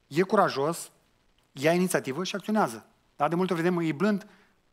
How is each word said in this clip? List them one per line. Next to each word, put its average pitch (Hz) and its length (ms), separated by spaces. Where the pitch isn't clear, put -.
e 147 140
curajos, 170 720
ia 147 200
inițiativă 170 500
și 180 120
acționează. 175 500
Da? 143 120
De 165 80
multe 185 180
ori 165 80
vedem, 175 180
e 160 120
blând, 185 360